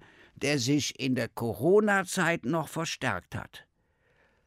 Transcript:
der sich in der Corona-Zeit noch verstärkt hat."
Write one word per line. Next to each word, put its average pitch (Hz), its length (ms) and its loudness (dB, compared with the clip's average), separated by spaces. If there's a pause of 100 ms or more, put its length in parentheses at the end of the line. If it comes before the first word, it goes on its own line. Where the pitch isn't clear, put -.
(360)
der 147 220 0
sich 135 420 0
in 131 160 0
der 117 120 -2
Corona-Zeit 180 1160 2
noch 143 240 -2
verstärkt 127 680 -6
hat." - 320 -14 (800)